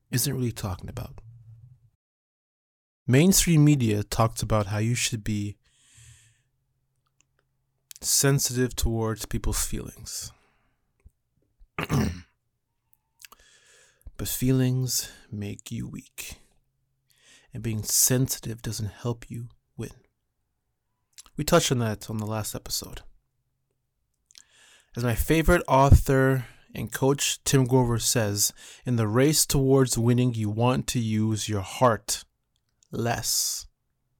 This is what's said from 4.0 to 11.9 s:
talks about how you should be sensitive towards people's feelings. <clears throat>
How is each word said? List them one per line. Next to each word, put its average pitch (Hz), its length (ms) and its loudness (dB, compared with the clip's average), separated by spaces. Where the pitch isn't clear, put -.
talks - 400 -2
about 107 260 0
how 107 100 -4
you 113 160 0
should 117 280 -4
be 104 360 -4
sensitive 127 760 0
towards 110 520 -2
people's 113 360 -2
feelings. - 720 -8
<clears throat> - 120 -6